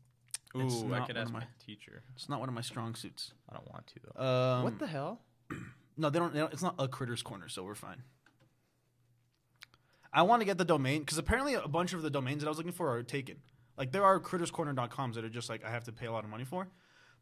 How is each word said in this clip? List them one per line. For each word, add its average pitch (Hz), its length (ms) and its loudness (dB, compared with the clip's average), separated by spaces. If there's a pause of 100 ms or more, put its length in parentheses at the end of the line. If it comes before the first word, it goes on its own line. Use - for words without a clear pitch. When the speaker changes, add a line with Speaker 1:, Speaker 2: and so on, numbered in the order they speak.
(560)
Speaker 1:
It's 131 260 0
Speaker 2:
Ooh, 107 60 -2
Speaker 1:
not 120 160 0
Speaker 2:
I - 20 -4
could 120 120 -4
Speaker 1:
one 113 40 -2
Speaker 2:
ask 113 60 -2
Speaker 1:
of 117 60 -6
Speaker 2:
my 113 80 -6
Speaker 1:
my 120 40 -8 (180)
Speaker 2:
teacher. - 380 -16 (140)
Speaker 1:
It's - 140 -12
not 139 100 -2
one 131 100 -4
of 120 60 -4
my 117 60 -4
strong 117 340 -4
suits. - 380 -12 (140)
Speaker 2:
I - 60 -16
don't - 180 -12
want - 160 -14
to, - 60 -20 (220)
though. - 100 -4
Speaker 1:
Um, 127 380 4
Speaker 2:
What 127 160 -2
the 294 80 -2
hell? 160 340 -4 (300)
Speaker 1:
<clears throat> - 40 -6 (440)
No, 151 120 4
they 160 80 4
don't, 170 140 2
they 147 60 0
don't, 156 140 2
it's 143 100 -6
not 180 160 0
a 135 80 2
Critters 120 360 -4
Corner, 95 260 -10
so 92 140 -8
we're 104 120 -8
fine. 101 260 -12 (2000)
I 147 80 8
wanna 220 240 8
get 190 120 2
the 180 80 4
domain, 147 380 4
'cause 151 140 -2
apparently 254 380 2
a 151 120 0
bunch 175 260 2
of 170 100 -4
the 156 60 0
domains 139 320 0
that 151 60 0
I - 20 0
was 156 80 -2
looking 165 140 -4
for 156 240 0
are 120 80 -2
taken. 135 380 -6 (360)
Like, 131 140 -4
there 196 140 2
are 190 140 10
critters 170 320 -2
corner 147 220 -2
dot 123 160 0
coms 135 280 -2
that 113 80 -4
are 113 40 -4
just, 117 200 -6
like, 113 160 -6
I 110 40 -6
have 117 140 -4
to 117 80 -10
pay 113 140 -10
a 113 60 -4
lot 110 120 -2
of 107 60 -8
money 113 160 -8
for. 180 240 -4 (520)